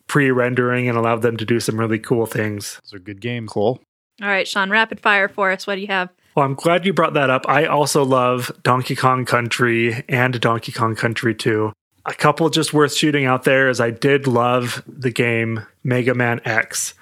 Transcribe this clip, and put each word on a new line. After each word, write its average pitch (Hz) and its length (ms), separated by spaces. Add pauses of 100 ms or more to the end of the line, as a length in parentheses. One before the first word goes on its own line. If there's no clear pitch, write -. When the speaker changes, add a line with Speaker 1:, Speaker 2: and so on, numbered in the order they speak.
Speaker 1:
pre-rendering 123 840
and 120 80
allowed 117 260
them 117 140
to 110 80
do 117 160
some 110 180
really 113 200
cool 113 280
things. 107 580
Speaker 2:
Those - 100
are 101 40
good 98 220
games. 117 320
Speaker 3:
Cool. 113 280 (420)
Speaker 4:
All 202 60
right, 196 200
Sean, 196 220
rapid 220 300
fire 202 280
for 196 240
us. 185 140
What 202 80
do 190 80
you 202 60
have? 190 200 (260)
Speaker 1:
Well, 147 100
I'm 135 100
glad 170 300
you 190 80
brought 156 220
that 139 160
up. 131 180
I 143 160
also 147 400
love 127 460 (120)
Donkey 131 320
Kong 131 300
Country 117 840
and 127 300
Donkey 117 320
Kong 113 240
Country 113 400
two. 110 380 (320)
A - 80
couple 156 380
just 156 240
worth 147 200
shooting 143 300
out 127 200
there 135 260
is 120 100
I 117 100
did 139 360
love 123 600
the 127 240
game 113 560 (160)
Mega 127 320
Man 120 300
X, - 580